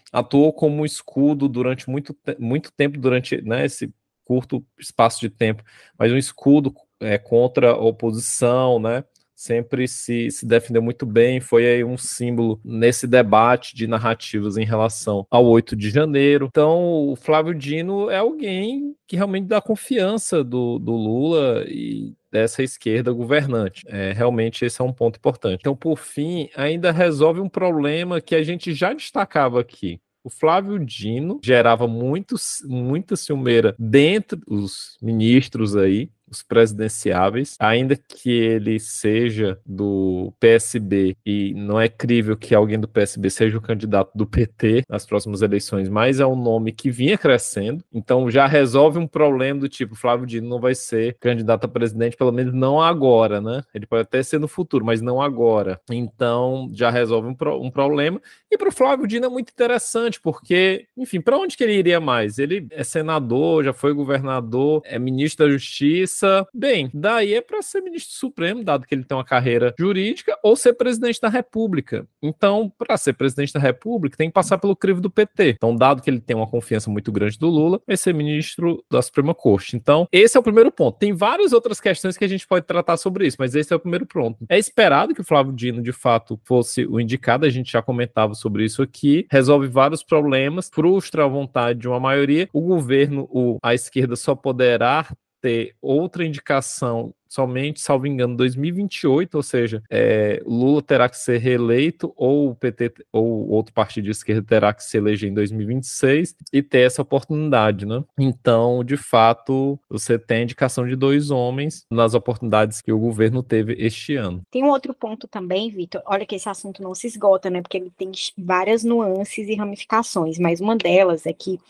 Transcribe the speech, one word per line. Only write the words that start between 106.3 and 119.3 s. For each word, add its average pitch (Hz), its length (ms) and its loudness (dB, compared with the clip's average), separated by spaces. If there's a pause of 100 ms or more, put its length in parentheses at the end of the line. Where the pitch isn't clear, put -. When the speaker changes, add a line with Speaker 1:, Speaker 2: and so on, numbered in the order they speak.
Speaker 1:
e 139 100 2
ter 127 220 4
essa 127 160 0
oportunidade, 131 840 0
né? 113 160 -6 (160)
Então, 123 680 2
de 131 100 -4
fato, 135 840 2 (120)
você 117 280 -2
tem 113 200 -2
a 117 60 0
indicação 123 440 -2
de 127 80 -4
dois 139 340 0
homens 135 640 -4
nas 113 220 2
oportunidades 110 640 0
que - 140 -2
o 110 60 2
governo 113 440 0
teve 113 340 -2
este 113 380 -4
ano. 90 340 -6
Speaker 2:
Tem 254 140 -4
um 285 60 4
outro 269 240 -2
ponto 220 340 -12
também, 196 420 -6
Vitor, 185 360 -10
olha 196 200 -4
que 208 100 -10
esse 185 120 -10
assunto 196 340 -12
não 185 140 -10
se - 120 -10
esgota, 196 420 2
né? 180 120 -2
Porque 175 140 -8
ele 180 220 -8
tem 190 160 -10 (240)
várias 190 480 0
nuances 208 640 -2